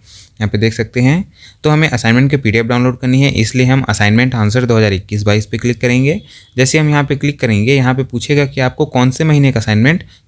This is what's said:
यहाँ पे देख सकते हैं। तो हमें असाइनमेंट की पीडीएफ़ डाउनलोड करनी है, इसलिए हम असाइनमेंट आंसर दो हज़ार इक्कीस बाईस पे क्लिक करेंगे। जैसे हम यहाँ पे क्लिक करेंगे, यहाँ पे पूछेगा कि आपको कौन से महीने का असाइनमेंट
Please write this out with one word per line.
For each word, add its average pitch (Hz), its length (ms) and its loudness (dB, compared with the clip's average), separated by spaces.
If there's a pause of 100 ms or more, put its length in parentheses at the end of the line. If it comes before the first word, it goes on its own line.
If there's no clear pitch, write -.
(420)
यहाँ 104 80 -4
पे 107 80 -4
देख 113 160 0
सकते 117 260 -4
हैं। 147 320 0 (320)
तो 151 60 2
हमें 151 180 2
असाइनमेंट 123 420 0
की 147 80 2
पीडीएफ़ 113 280 -2
डाउनलोड 123 320 -2
करनी 127 240 0
है, 143 100 2
इसलिए 127 340 0
हम 135 220 2
असाइनमेंट 110 460 2
आंसर 113 300 0
दो 117 120 2
हज़ार 107 160 2
इक्कीस 101 300 -4
बाईस 104 240 0
पे 113 120 -8
क्लिक 120 220 -4
करेंगे। 131 400 0 (360)
जैसे 131 220 2
हम 151 120 2
यहाँ 147 140 0
पे 139 120 -2
क्लिक 143 240 -4
करेंगे, 113 340 0
यहाँ 127 200 2
पे 131 100 -2
पूछेगा 139 420 -2
कि 139 140 -6
आपको 127 280 -2
कौन 127 220 2
से 160 140 -2
महीने 143 280 2
का 113 80 -2
असाइनमेंट 113 440 0 (240)